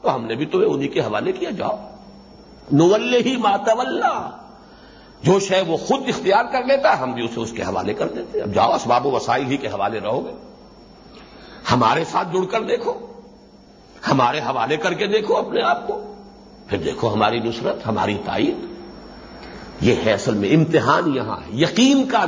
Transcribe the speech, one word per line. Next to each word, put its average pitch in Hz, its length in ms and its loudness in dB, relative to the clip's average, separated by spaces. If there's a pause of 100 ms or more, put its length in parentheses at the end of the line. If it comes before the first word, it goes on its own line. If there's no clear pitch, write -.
تو 143 120 0
ہم 117 100 -6
نے 113 100 -4
بھی 147 120 -2
تمہیں 190 220 2
انہی 139 200 -2
کے 165 120 -2
حوالے 113 320 -2
کیا، 175 180 -6
جاؤ۔ 170 260 -4 (960)
نولہ 233 640 4
ما 202 180 2
تولی، 233 880 0 (800)
جو 190 160 4
شے 190 280 2
وہ 165 100 0
خود - 320 -2
اختیار 196 440 2
کر 254 120 -2
لیتا 269 280 2
ہے، - 40 2
ہم 127 160 -4
بھی 117 120 -4
اسے 117 160 -6
اس 113 120 -6
کے 101 100 -8
حوالے 92 320 -2
کر - 140 -4
دیتے - 300 -6
ہیں۔ 113 80 -4
اب 98 80 -6
جاؤ، - 180 4
اسباب 123 340 2
و 139 40 2
وسائل 127 360 0
ہی 135 100 -2
کے 131 120 -6
حوالے 101 320 -4
رہو 107 260 -4
گے۔ - 40 -10 (1400)
ہمارے 131 320 4
ساتھ 180 280 -2
جڑ 185 120 0
کر 220 180 -4
دیکھو، - 440 -4 (1040)
ہمارے 131 280 4
حوالے 127 380 -2
کر 175 180 -2
کے 208 120 -2
دیکھو 214 300 0
اپنے - 260 -2
آپ - 240 0
کو، - 280 -8 (540)
پھر 98 100 -2
دیکھو 104 360 -2
ہماری 107 240 2
نصرت، - 480 -4
ہماری 104 380 0
تائید۔ - 420 -2 (1120)
یہ 95 140 4 (120)
ہے 110 60 4
اصل 107 220 0
میں 101 140 0
امتحان، 156 680 4
یہاں 107 200 -4
ہے۔ 110 200 -12
یقین 262 520 4
کا 220 200 2